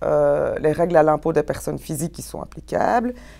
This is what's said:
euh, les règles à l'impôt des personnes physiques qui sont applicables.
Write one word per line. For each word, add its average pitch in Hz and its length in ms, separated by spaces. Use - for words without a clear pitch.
euh, 147 540
les 151 140
règles 170 220
à 160 80
l'impôt 156 300
des 151 100
personnes - 360
physiques 160 340
qui - 80
sont - 220
applicables. - 720